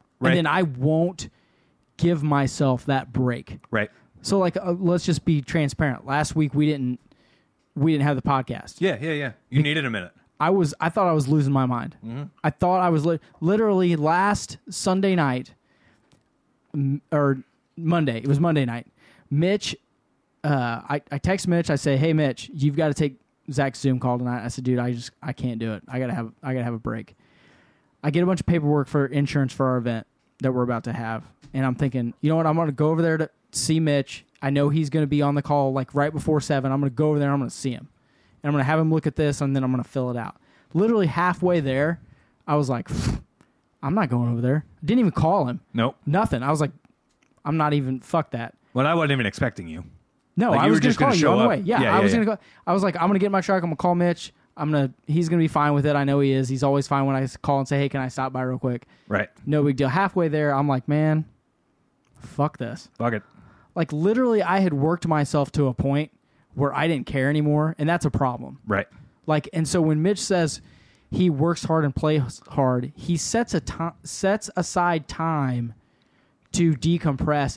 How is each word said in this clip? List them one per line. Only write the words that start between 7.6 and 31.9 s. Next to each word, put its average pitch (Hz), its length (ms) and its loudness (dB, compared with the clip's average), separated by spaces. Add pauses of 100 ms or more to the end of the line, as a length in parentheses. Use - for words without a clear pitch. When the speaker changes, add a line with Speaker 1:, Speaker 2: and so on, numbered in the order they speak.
Speaker 2:
we 156 160 2
didn't 143 120 2
have 147 120 2
the 127 60 -4
podcast. 131 580 -4
Speaker 1:
Yeah, 170 200 0
yeah, 160 120 -6
yeah. 143 200 -6 (180)
You 127 80 0
Speaker 2:
Be- 151 100 2
Speaker 1:
needed 151 160 -2
a 123 60 -4
minute. 92 220 -6 (280)
Speaker 2:
I 156 100 2
was, 175 300 2
I 160 80 0
thought 190 180 0
I 170 60 2
was 143 160 2
losing 143 240 2
my 131 140 2
mind. 123 380 -4
Speaker 1:
Mm-hmm. 123 200 -10 (180)
Speaker 2:
I 151 80 0
thought 180 300 0
I 180 80 2
was 160 180 2
li-, 165 140 0 (200)
literally 185 540 2
last 175 640 0 (100)
Sunday 190 460 0
night, 131 400 -2 (1200)
m-, 143 280 -2 (100)
or 139 260 2 (380)
Monday. 160 420 0
It 117 100 -8
was 139 120 2
Monday 156 240 2
night. 120 220 -6 (440)
Mitch, 180 460 0 (680)
uh, 123 440 -2
I, 143 220 -4
I 143 80 -4
text 185 300 -2
Mitch. 170 220 0
I 147 60 0
say, 139 200 0
"Hey, 160 160 2
Mitch, 151 400 0
you've 143 240 0
gotta 151 180 0
take 143 220 -2 (340)
Zach's 135 300 -2
Zoom 131 200 0
call 123 180 0
tonight." 123 260 -6
I 123 40 -6
said, 127 160 -8
"Dude, 123 140 0
I 123 140 -2
just, 120 180 -10 (120)
I 151 100 -6
can't 120 260 -6
do 113 140 -4
it. 98 160 -10
I 127 100 -6
gotta 127 160 -4
have, 113 180 -6 (100)
I 131 100 -6
gotta 127 120 -4
have 120 100 -4
a 113 60 -6
break." 113 360 -10 (880)
I 147 60 -2
get 165 120 2
a 180 40 2
bunch 185 140 0
of - 60 -10
paperwork 151 420 2
for 143 180 0
insurance 143 460 0
for 135 140 -2
our 127 100 0
event 117 300 -4 (340)
that 131 120 0
we're 123 120 0
about 120 200 -2
to 117 80 -6
have, 113 320 -8 (300)
and 135 100 0
I'm 127 120 0
thinking, 123 440 -2